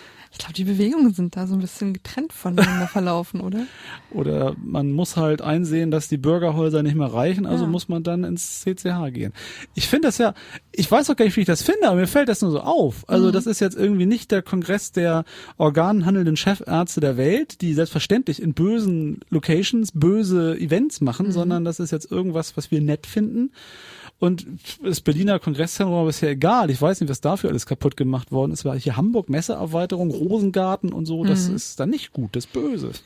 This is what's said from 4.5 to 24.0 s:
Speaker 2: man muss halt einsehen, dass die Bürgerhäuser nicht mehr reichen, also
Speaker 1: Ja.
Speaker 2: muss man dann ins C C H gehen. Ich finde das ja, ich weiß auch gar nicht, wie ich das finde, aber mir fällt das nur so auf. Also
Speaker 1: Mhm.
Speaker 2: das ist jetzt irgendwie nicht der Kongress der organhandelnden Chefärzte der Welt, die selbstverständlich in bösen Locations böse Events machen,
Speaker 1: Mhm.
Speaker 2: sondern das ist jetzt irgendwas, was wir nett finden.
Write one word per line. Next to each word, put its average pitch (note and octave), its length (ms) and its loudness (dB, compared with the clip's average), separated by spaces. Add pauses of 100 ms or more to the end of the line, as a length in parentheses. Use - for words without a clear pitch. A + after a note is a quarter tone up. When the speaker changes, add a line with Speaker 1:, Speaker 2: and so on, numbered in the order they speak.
Speaker 2:
man C#3+ 300 -2
muss E3+ 240 -2
halt D#3 240 2
einsehen, D#3+ 500 0
dass D3+ 180 0
die D3 100 -2
Bürgerhäuser D#3 640 2
nicht D3 120 2
mehr D3 120 2
reichen, D#3 400 0
also E3+ 180 0
Speaker 1:
Ja. D#3+ 60 0
Speaker 2:
muss F3 180 -2
man E3 140 -2
dann F3 200 -2
ins F3 380 -6
C F#3 160 -2
C F3+ 160 -4
H E3+ 180 -4
gehen. B2 220 -6 (420)
Ich - 140 -4
finde D4 200 2
das - 100 0
ja, G3+ 160 2 (380)
ich - 180 -2
weiß C#4 180 4
auch C#4+ 80 0
gar A3+ 80 4
nicht, G3+ 140 2
wie - 20 4
ich F3+ 60 2
das E3+ 160 2
finde, G4 260 2
aber F3+ 120 4
mir F#3 60 4
fällt C#4 220 2
das G#3 140 0
nur F#3 80 2
so D3 100 0
auf. A#3+ 480 0
Also - 200 6
Speaker 1:
Mhm. F3 40 4
Speaker 2:
das A#3+ 140 0
ist A3 140 -2
jetzt G3 180 0
irgendwie G3 260 2
nicht A3+ 260 0
der F#3+ 120 2
Kongress F#3+ 500 -4
der E3 320 0 (320)
organhandelnden E3+ 800 4
Chefärzte F3+ 640 0
der C3+ 160 2
Welt, F#3 460 0
die E3 100 0
selbstverständlich E3 720 0
in E3 100 0
bösen F3+ 680 0 (100)
Locations F#3 640 0
böse F3 640 2
Events F#3+ 420 0
machen, D3 280 0
Speaker 1:
Mhm. F#3+ 40 0
Speaker 2:
sondern F3 320 0
das E3+ 160 -4
ist E3 120 -4
jetzt D3+ 200 -6
irgendwas, E3 460 -4
was - 120 -8
wir D3+ 120 2
nett D3 240 0
finden. A3+ 460 -2 (680)